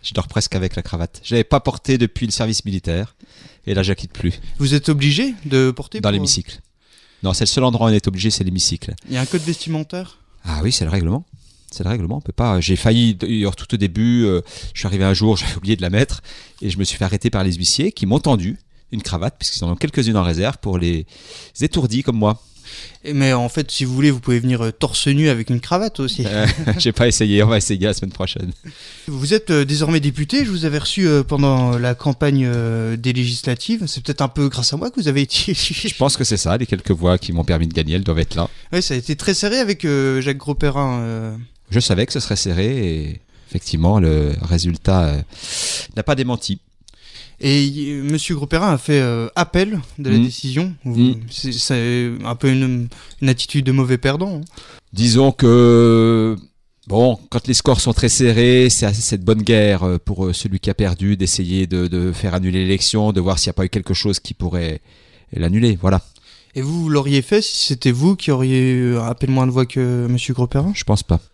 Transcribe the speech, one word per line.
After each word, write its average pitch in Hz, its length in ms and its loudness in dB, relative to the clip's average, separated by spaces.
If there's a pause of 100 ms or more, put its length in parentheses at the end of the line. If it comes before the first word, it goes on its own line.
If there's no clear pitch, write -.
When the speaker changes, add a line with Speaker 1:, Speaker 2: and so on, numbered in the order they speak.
Speaker 1:
Je - 120 -10
dors - 160 -2
presque - 260 -4
avec 92 220 -2
la 90 40 -8
cravate. - 420 -8
Je - 120 -4
l'avais 117 80 4
pas 143 160 2
portée - 380 -2
depuis 120 280 0
le 110 60 -2
service 113 340 -2
militaire. 95 500 -4 (520)
Et 104 60 -2
là, 95 100 2
je 92 60 0
la 95 60 2
quitte - 180 -12
plus. - 260 -4 (180)
Speaker 2:
Vous 139 160 0
êtes 143 160 0
obligé 151 460 2 (100)
de 131 260 2
porter - 280 -10
Speaker 1:
Dans 151 100 -2
Speaker 2:
pour 101 40 0
Speaker 1:
l'hémicycle. - 460 -2 (640)
Non, 95 100 0
c'est 92 100 0
le 104 60 0
seul 131 140 0
endroit 117 240 2
où - 40 4
on - 20 4
est 104 140 2
obligé, 95 220 -2
c'est 101 140 -2
l'hémicycle. 92 500 -4 (140)
Speaker 2:
Il - 60 -8
y 127 40 -2
a 127 40 -2
un 131 40 -2
code 170 160 -4
vestimentaire ? 160 760 -8 (260)
Speaker 1:
Ah 78 180 -4
oui, 123 80 0
c'est - 140 0
le 78 60 -2
règlement. 95 340 0 (460)
C'est - 120 -10
le 85 60 -2
règlement, 101 280 -2
on - 40 -10
peut - 100 -12
pas. 110 280 0
J'ai 90 160 2
failli, 113 400 4
d'ailleurs, 101 400 -2
tout - 180 -10
au 120 40 0
début, 110 480 2
euh, 92 160 2 (320)
je - 60 -12
suis - 80 -6
arrivé 95 160 0
un 95 100 4
jour, 104 240 2
<laughs> - 0 -
j'avais - 180 -4
oublié 98 200 -2
de 85 60 -6
la 90 80 -2
mettre, 104 320 0 (400)
et 104 80 -4
je 90 80 -4
me 98 60 0
suis - 140 -4
fait 104 80 -2
arrêter 101 240 0
par 98 140 -2
les 92 100 0
huissiers 90 380 -2
qui - 140 -6
m'ont 101 140 2
tendu, 107 380 0 (340)
une 107 100 -8
cravate, 90 360 -6
puisqu'ils - 280 -6
en 85 60 0
ont 87 40 -2
quelques-unes 113 420 0
en 92 60 2
réserve 87 380 -2
pour 95 160 -2
les 85 280 -2 (560)
étourdis 135 420 0
comme 120 140 0
moi. 107 240 0 (600)
Speaker 2:
Et 147 100 -8
mais 135 200 2
en 120 160 0
fait, 139 220 -4
si - 140 -4
vous 127 100 -4
voulez, 143 160 4
vous 127 80 0
pouvez 120 200 0
venir, 123 240 0
euh, 113 80 -2
torse - 360 -2
nu 147 220 4
avec 117 200 -2
une 123 100 0
cravate 190 400 -2
aussi. 131 280 -4
Speaker 1:
Euh, 107 180 0 (180)
<laughs> 113 140 0
j'ai 123 140 0
pas 120 160 2
essayé, 104 340 4
on 107 60 6
va 110 100 4
essayer 98 280 -2
la 104 80 2
semaine 95 180 -6
prochaine. 90 400 -6 (560)
Speaker 2:
Vous 143 260 -2
êtes, 220 160 0
euh, 147 160 4
désormais 151 340 0
député, 147 460 -2
je 214 60 -4
vous 170 140 -4
avais 151 120 0
reçu, 180 300 0
euh, 143 160 4
pendant 131 560 2
la 123 160 0
campagne, 139 500 0
euh, 113 520 -2
des 123 160 -2
législatives. 123 760 -2
C'est 127 160 -8
peut-être 147 180 -4
un 139 60 0
peu 143 220 0
grâce 123 240 -4
à 143 40 -6
moi 233 140 -6
que - 80 -6
vous 170 80 0
avez 139 140 2
été - 300 -2
élu. 151 60 -2 (320)
Speaker 1:
Je - 60 -8
pense 139 220 0
que 131 60 0
c'est 110 140 0
ça, 92 200 0
les 123 100 -2
quelques - 240 -2
voix 90 260 2
qui - 140 -4
m'ont 82 140 0
permis 82 220 0
de 78 60 -4
gagner, 80 220 -2
elles 95 80 -2
doivent 82 160 0
être - 160 -2
là. 85 140 -2 (220)
Speaker 2:
Ouais, 180 100 0
ça 160 120 -2
a 127 40 -2
été 123 180 -4
très - 180 -2
serré 208 260 -2
avec, 208 260 -2
euh, 135 360 2
Jacques 139 160 -2
Grosperrin, 139 600 -2
euh. 113 360 -6 (360)
Speaker 1:
Je 104 80 4
savais 107 260 2
que - 80 -10
ce 139 60 -4
serait - 160 -4
serré 92 320 -2 (260)
et 76 280 -6 (280)
effectivement, 87 500 2
le 78 420 4
résultat, 85 640 2
euh, 73 160 0 (760)
n'a 107 80 -4
pas 147 120 0
démenti. 127 440 -4 (840)
Speaker 2:
Et 143 240 2
y-, 143 360 -4
Monsieur 151 340 -2
Grosperrin 160 380 0
a 139 40 0
fait, 147 220 2
euh, 117 360 0
appel 185 440 0 (180)
de 135 120 -6
la 107 80 4
Speaker 1:
Mm. 117 60 6
Speaker 2:
décision. 135 500 -4 (100)
Vous, 120 160 -2
Speaker 1:
Mm. 120 200 4 (120)
Speaker 2:
c'est, 135 220 -8
c'est 120 580 -2 (140)
un 120 100 -4
peu 135 160 0
une, 127 360 0 (340)
une 135 80 2
attitude 131 360 0
de 131 60 2
mauvais 131 260 2
perdant, 156 400 -2
hein. 147 40 -8 (500)
Speaker 1:
Disons 120 400 4
que, 117 1040 6 (520)
bon, 117 320 2 (100)
quand - 180 -4
les 127 60 2
scores 127 260 2
sont 120 140 0
très - 160 2
serrés, 123 600 6
c'est - 160 0
assez, 104 160 0
c'est - 180 -2
de 92 40 -10
bonne 110 200 2
guerre, 104 400 4
euh, 90 200 2
pour, 95 220 -2
euh, 90 80 0
celui 95 260 -4
qui - 100 -4
a 98 40 0
perdu 95 420 0
d'essayer 92 520 0
de, 90 200 0
de 90 240 0
faire 87 220 -4
annuler 92 300 0
l'élection, 101 480 2
de 98 100 2
voir 90 180 0
s'il - 100 0
n'y - 20 -6
a - 20 -6
pas 92 120 0
eu 90 40 -2
quelque 95 240 -2
chose 98 260 -2
qui - 140 -12
pourrait 85 480 -4 (500)
l'annuler, 101 480 2
voilà. 92 220 2 (540)
Speaker 2:
Et 131 80 -4
vous, 160 180 -4
vous 160 80 -2
l'auriez 139 320 2
fait 208 220 2
si - 240 -4
c'était 127 240 2
vous 147 240 4
qui - 160 -2
auriez 131 400 2
eu 123 260 2
un 117 160 -2
peu 131 140 -4
moins 131 180 2
de 127 60 0
voix 127 160 2
que 123 420 -2
Monsieur 123 240 0
Grosperrin ? 135 400 0
Speaker 1:
Je - 100 -6
pense 107 200 0
pas. 165 160 2 (140)